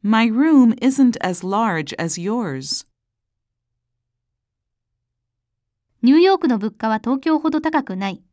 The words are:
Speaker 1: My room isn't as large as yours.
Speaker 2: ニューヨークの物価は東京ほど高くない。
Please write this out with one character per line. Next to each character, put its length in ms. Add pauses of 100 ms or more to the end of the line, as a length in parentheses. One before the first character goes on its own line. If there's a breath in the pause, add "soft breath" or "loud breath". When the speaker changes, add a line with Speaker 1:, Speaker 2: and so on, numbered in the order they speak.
Speaker 1:
My 280
room 480
isn't 420
as 240
large 540
as 200
yours. 680 (3250)
Speaker 2:
ニ 140
ュ 20
ー 40
ヨ 160
ー 20
ク 100
の 100
物 200
価 100
は 120
東 200
京 180
ほ 120
ど 100
高 220
く 140
な 120
い。 140 (100)